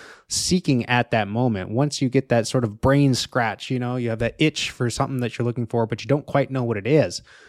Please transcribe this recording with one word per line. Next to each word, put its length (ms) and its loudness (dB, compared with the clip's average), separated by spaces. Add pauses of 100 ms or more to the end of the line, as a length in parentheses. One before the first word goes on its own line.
(280)
seeking 580 0
at 260 0
that 160 2
moment. 420 0
Once 320 -2
you 80 2
get 200 0
that 180 2
sort 160 -2
of 180 -6
brain 320 4
scratch, 560 -4
you 100 -2
know, 160 -4
you 140 -2
have 100 -4
that 200 -2
itch 300 0
for 200 -2
something 300 -2
that 180 -4
you're 80 0
looking 220 -2
for, 180 0
but 160 -4
you 60 -12
don't 180 2
quite 260 0
know 120 -2
what 140 -2
it 100 -6
is. 340 2 (280)